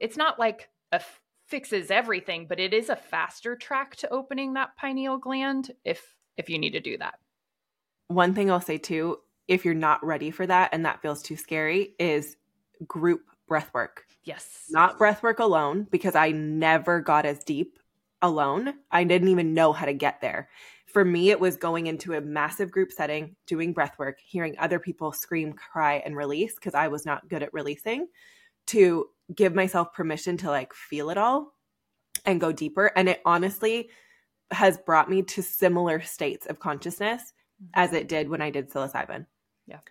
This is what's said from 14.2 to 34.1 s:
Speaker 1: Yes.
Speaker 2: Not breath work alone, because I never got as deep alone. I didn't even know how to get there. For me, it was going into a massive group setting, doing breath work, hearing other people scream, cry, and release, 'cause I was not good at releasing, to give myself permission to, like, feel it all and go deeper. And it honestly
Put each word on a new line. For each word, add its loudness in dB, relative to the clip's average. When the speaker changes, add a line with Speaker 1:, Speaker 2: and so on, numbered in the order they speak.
Speaker 1:
Yes. -16
Speaker 2:
Not 6
breath 4
work 2
alone, 2
because 2
I 6
never 2
got 4
as -4
deep -4
alone. 0
I 4
didn't 4
even 2
know 6
how -6
to -2
get -2
there. -6
For 4
me, 4
it 2
was 2
going -2
into -6
a -2
massive -4
group 0
setting, -6
doing -2
breath -2
work, -6
hearing -6
other 0
people -8
scream, -6
cry, -2
and -6
release, -4
'cause -8
I 2
was -8
not -4
good -6
at -8
releasing, -6
to 4
give 4
myself 0
permission -4
to, -6
like, -4
feel -8
it -4
all 0
and 2
go 2
deeper. 2
And 6
it 0
honestly 0